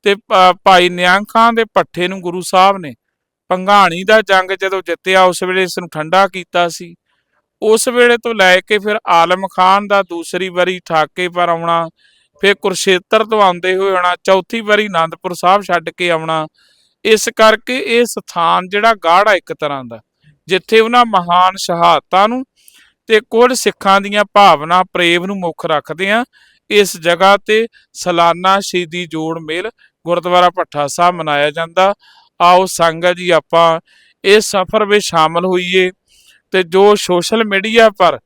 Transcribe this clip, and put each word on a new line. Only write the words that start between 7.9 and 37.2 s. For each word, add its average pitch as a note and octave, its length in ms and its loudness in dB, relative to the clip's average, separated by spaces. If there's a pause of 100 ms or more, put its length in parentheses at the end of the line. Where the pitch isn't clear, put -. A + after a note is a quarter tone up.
ਤੋਂ A#3 180 -8
ਲੈ F#3 260 4
ਕੇ G#3+ 180 -4
ਫਿਰ G#3 200 -4 (100)
ਆਲਮ F3+ 380 0 (100)
ਖਾਨ F#3+ 300 2
ਦਾ G3 160 0
ਦੂਸਰੀ F3+ 460 -8
ਵਾਰੀ F3+ 360 -4
ਠਾਕੇ E3 440 -4
ਪਰ F3 200 -4
ਆਉਣਾ, E3+ 400 -4 (520)
ਫਿਰ G3 140 0
ਕੁਰਸ਼ੇਤਰ F#3+ 720 -2
ਤੋਂ G#3+ 180 0
ਆਉਂਦੇ F#3 340 0
ਹੋਏ F#3+ 200 -2
ਆਉਣਾ, F3+ 280 0
ਚੌਥੀ F#3+ 360 0
ਵਾਰੀ G#3 260 0
ਅਨੰਦਪੁਰ E3 480 -4
ਸਾਹਿਬ F#3 280 0
ਛੱਡ F3 280 -8
ਕੇ F3 200 -6
ਆਉਣਾ। D#3+ 360 -4 (580)
ਇਸ A3 240 0
ਕਰਕੇ A3 500 0
ਇਹ A#3+ 260 0
ਸਥਾਨ F3+ 640 -4
ਜਿਹੜਾ G#3+ 260 2
ਗਾੜ੍ਹ G3 360 2
ਆ G3+ 40 2
ਇੱਕ E3+ 180 -6
ਤਰ੍ਹਾਂ C#3+ 320 -8
ਦਾ, A#2 160 -16 (460)
ਜਿੱਥੇ F#3+ 340 0
ਉਹਨਾਂ A#3+ 260 2
ਮਹਾਨ F3+ 500 2
ਸ਼ਹਾਦਤਾਂ F3 720 0
ਨੂੰ B3+ 160 -4 (600)
ਤੇ A3 140 2 (100)
ਕੁੱਲ B3 240 2
ਸਿੱਖਾਂ G3 460 0
ਦੀਆਂ G#3 240 -2
ਭਾਵਨਾ F3 580 2
ਪ੍ਰੇਮ F3 440 -2
ਨੂੰ G3 140 -8
ਮੁੱਖ E3+ 260 -8
ਰੱਖਦੇ D#3+ 440 -4
ਆ, A3+ 140 -2 (460)
ਇਸ G#3 260 0
ਜਗ੍ਹਾ F3 400 2
ਤੇ G#3+ 300 -2 (260)
ਸਾਲਾਨਾ F3 680 0
ਸ਼ਹੀਦੀ F3+ 460 -8
ਜੋੜ D#3+ 320 -8
ਮੇਲ E3 320 -10 (360)
ਗੁਰਦੁਆਰਾ F3+ 440 2
ਭੱਠਾ D#3 360 -6
ਸਾਹਿਬ F3 280 0
ਮਨਾਇਆ D3+ 360 -2
ਜਾਂਦਾ। E3+ 440 -2 (460)
ਆਓ F3+ 260 4
ਸੰਗਤ E3 460 0
ਜੀ F3+ 180 -6
ਆਪਾਂ E3 500 2 (440)
ਇਸ G#3 200 4
ਸਫ਼ਰ G3+ 400 -2
ਵਿੱਚ G3+ 200 0
ਸ਼ਾਮਲ E3 400 0
ਹੋਈਏ। F#3 460 0 (600)
ਤੇ F#3 120 0
ਜੋ F#3+ 320 4
ਸੋਸ਼ਲ F#3+ 500 -2